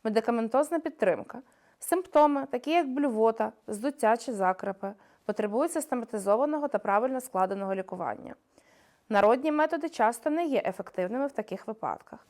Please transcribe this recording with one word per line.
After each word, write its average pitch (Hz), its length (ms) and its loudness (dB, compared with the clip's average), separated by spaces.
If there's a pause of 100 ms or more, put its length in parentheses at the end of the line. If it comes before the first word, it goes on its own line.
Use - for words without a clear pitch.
Медикаментозна 233 760 0
підтримка. 226 640 -2 (360)
Симптоми, 294 720 2
такі 247 200 -4
як 330 180 2
блювота, 226 640 2 (140)
здуття 226 500 0
чи 247 160 -8
закрепи, 190 600 -2 (320)
потребують 214 480 -2
систематизованого 254 960 0
та 214 100 -2
правильно 247 420 0
складеного 190 540 -2
лікування. 185 600 -8 (760)
Народні 233 440 4
методи 311 360 0
часто 240 420 0
не 330 160 0
є 269 180 0
ефективними 190 640 -4
в 277 60 -6
таких - 340 -8
випадках. - 640 -10